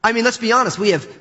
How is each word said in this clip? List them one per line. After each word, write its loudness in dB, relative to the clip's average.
I 2
mean, 0
let's 0
be 0
honest. 0
We 2
have 0